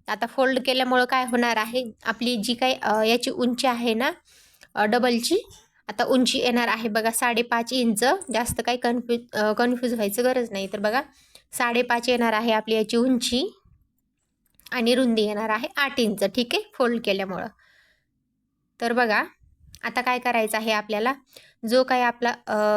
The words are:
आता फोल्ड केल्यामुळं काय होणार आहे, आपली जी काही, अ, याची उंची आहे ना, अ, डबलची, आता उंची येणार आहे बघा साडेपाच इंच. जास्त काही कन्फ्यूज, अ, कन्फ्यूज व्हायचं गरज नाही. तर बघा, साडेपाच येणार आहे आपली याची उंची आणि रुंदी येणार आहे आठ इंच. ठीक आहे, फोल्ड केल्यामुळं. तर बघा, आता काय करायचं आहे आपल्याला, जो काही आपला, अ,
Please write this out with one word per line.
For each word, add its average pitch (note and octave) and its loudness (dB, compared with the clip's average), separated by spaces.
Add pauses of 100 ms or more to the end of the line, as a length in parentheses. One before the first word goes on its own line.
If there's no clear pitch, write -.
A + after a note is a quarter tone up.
आता G#3+ -4
फोल्ड C4 0
केल्यामुळं B3+ 2
काय B3+ 0
होणार A#3+ 0
आहे, A#3 -2 (200)
आपली A#3+ -2
जी A#3 -2
काही, C4 0
अ, G#3+ 0
याची A#3 2
उंची B3 0
आहे A#3+ 0
ना, B3+ 0 (640)
अ, G#3 2
डबलची, B3 2 (400)
आता G#3+ -2
उंची B3+ 2
येणार A#3+ 0
आहे A3+ -2
बघा A3+ 0
साडेपाच A#3 0
इंच. A#3 2 (300)
जास्त A#3 -2
काही B3 0
कन्फ्यूज, A#3+ -2 (120)
अ, G#3+ 0
कन्फ्यूज B3 0
व्हायचं A3 0
गरज B3 0
नाही. G3 -6
तर G#3 -6
बघा, G#3+ 0 (500)
साडेपाच A#3+ 0
येणार A#3 2
आहे A3+ 0
आपली A3 0
याची A3 0
उंची B3+ 0 (1160)
आणि A#3+ 0
रुंदी A#3 2
येणार G#3 -2
आहे A3 -2
आठ C4+ 0
इंच. G#3 0
ठीक A#3 -2
आहे, G#4 -4
फोल्ड A#3 0
केल्यामुळं. F#3+ -4 (1300)
तर A#3 0
बघा, A#3 2 (580)
आता A#3 -4
काय B3 -2
करायचं A#3 0
आहे A3 -2
आपल्याला, G#3+ -2 (560)
जो B3+ 4
काही B3+ 2
आपला, A#3+ 0
अ, - -6 (220)